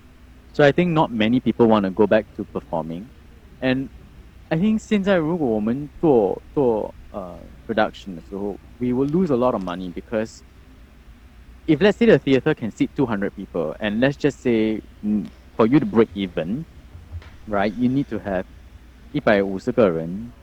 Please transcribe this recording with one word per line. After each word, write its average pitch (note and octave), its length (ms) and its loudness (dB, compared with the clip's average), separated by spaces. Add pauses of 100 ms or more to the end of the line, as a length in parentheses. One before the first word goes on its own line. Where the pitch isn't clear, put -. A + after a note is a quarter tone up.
(540)
So D3 100 4
I C#3+ 80 6
think F3 200 0
not D3+ 180 2
many A#2 300 2
people A#2 260 2
wanna G#2 240 2
go G#2 160 2
back G#2+ 180 2 (120)
to G#2 80 -6
performing. E2+ 680 -8 (500)
And C3 300 -2 (580)
I D#3+ 100 -2
think A3 200 0
现 G#3 260 -2
在 G3 120 2
如 E3 200 -2
果 D#3 100 -2
我 G#2+ 140 0
们 C3 300 -4 (100)
做， A#2+ 420 2 (120)
做， A#2+ 400 0 (160)
呃， F2+ 360 -12 (200)
production G#2 480 -2
的 E2 80 -14
时 - 120 -16
候， G2 240 -6 (200)
we B2 100 -4
will C3+ 220 0
lose F3 220 0
a B2 40 2
lot B2 160 2
of G#2 100 -4
money F2+ 300 -8
because A2 480 -8 (1300)
if D3+ 120 4
let's F#3+ 180 2
say A#3 100 2
the E3+ 120 8
theater C3+ 360 2
can A2 160 -8
seat - 260 -2
two C#3 100 0
hundred G2+ 300 -2
people, F2 420 -6
and G#2+ 220 -2
let's C#3 160 2
just - 260 -2
say, A2 380 0 (240)
mm, G#2 200 -2 (320)
for A2+ 100 4
you C3+ 120 4
to B2+ 80 0
break G#2+ 280 4
even, G2 500 -4 (840)
right, G#2 280 -2
you B2 120 0
need C3+ 220 -2
to G#2+ 80 -6
have F#2 260 -4 (680)
一 D3+ 80 -4
百 G2+ 220 4
五 G2 160 -4
十 B2 120 -8
个 A2+ 180 4
人。 F2 420 -4 (120)